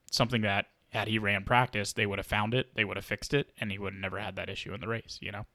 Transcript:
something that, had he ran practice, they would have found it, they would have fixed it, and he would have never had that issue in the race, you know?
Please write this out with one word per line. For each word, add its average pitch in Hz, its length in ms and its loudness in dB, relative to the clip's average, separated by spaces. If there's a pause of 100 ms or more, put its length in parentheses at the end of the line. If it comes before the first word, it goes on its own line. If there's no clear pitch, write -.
(100)
something 120 320 2
that, 101 240 2 (240)
had 104 180 -2
he 110 100 2
ran 101 260 2
practice, 120 500 2
they 107 100 2
would 98 140 0
have 95 80 -6
found 107 260 2
it, - 220 0
they 110 100 2
would 95 120 -2
have 98 100 -6
fixed - 260 -4
it, 139 280 2
and 107 100 -2
he 98 80 -4
would 98 160 -4
have 98 80 -12
never 95 160 -4
had 98 180 -6
that 98 140 -6
issue 95 240 -8
in 101 60 -8
the 92 80 -6
race, 113 340 -6
you - 100 -8
know? 104 220 -8